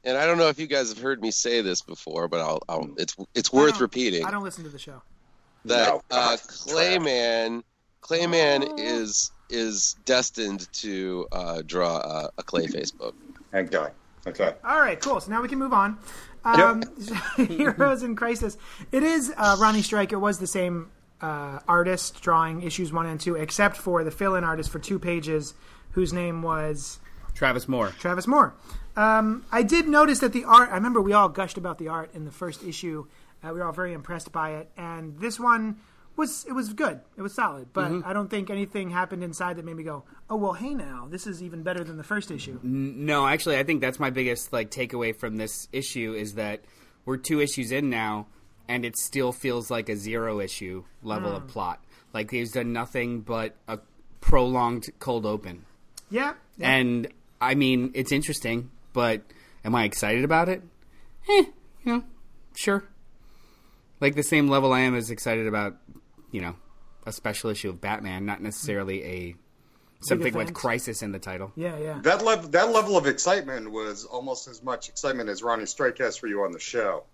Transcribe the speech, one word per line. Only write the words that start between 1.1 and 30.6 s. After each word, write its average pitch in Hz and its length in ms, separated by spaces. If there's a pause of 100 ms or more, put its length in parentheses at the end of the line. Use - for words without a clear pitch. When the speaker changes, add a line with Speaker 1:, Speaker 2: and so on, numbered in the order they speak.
Speaker 1:
me 113 100
say 120 300
this 92 220
before, 82 460
but 82 120
I'll, 78 280
I'll, 80 160
Speaker 2:
Mm. 71 160
Speaker 1:
it's, - 160 (180)
it's - 180
Speaker 2:
I 131 40
Speaker 1:
worth 147 180
Speaker 2:
don't, 117 80
Speaker 1:
repeating. 104 440
Speaker 2:
I 196 40
don't 202 140
listen 170 200
to 151 60
the 139 80
show. 135 240 (640)
Speaker 1:
That, 117 240
Speaker 3:
No, - 80 (140)
Speaker 1:
uh, 120 260
Speaker 3:
God, - 40
Speaker 1:
Clayman, 123 1200 (400)
Clayman 160 680
Speaker 2:
Oh. - 80
Speaker 1:
is, 113 520 (180)
is 113 560
destined 107 720
to, 95 580
uh, 85 320
draw 85 340
a, 76 400
a - 40
Clayface 80 540
book. 57 180 (360)
Speaker 3:
Thank 92 200
God. 78 220 (340)
Okay. 92 280 (100)
Speaker 2:
All 294 160
right, 202 200
cool. 247 200
So 190 100
now 226 120
we 240 60
can 269 100
move 262 140
on. 208 260 (460)
Speaker 3:
Yep. 233 140
Speaker 2:
Um, 226 240 (540)
<laughs> - 0 (120)
Heroes 254 540
in 233 140
Crisis. 233 400 (340)
It 262 120
is, 311 340
uh, 202 240
Ronnie 214 220
Stryker 202 360
was 196 200
the 185 80
same, 175 440 (300)
uh, 143 480
artist 175 520
drawing 165 420
issues 165 300
one 165 140
and 156 140
two, 175 160
except 202 400
for 175 260
the 160 80
fill-in 190 320
artist 160 280
for 165 100
two 196 180
pages, 156 560 (380)
whose 180 200
name 175 300
was 151 560 (360)
Speaker 4:
Travis 127 340
Moore. 117 300
Speaker 2:
Travis 180 280
Moore. 262 280 (420)
Um, 220 560
I 233 100
did 330 260
notice 294 320
that 233 120
the 240 120
art, 240 260